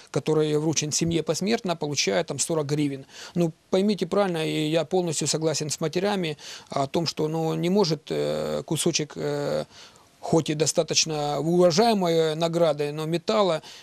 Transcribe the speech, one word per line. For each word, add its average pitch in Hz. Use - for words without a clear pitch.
который 151
вручен 151
семье 165
посмертно, 185
получают 165
там 143
сорок 156
гривен. 139
Ну, 170
поймите 196
правильно, 175
и 156
я 160
полностью 170
согласен 156
с -
матерями 175
о 139
том, 170
что, 156
ну, 160
не 165
может, 175
э, 151
кусочек, 156
э, 147
хоть 160
и 156
достаточно 151
уважаемой 170
награды, 160
но 156
металла, 170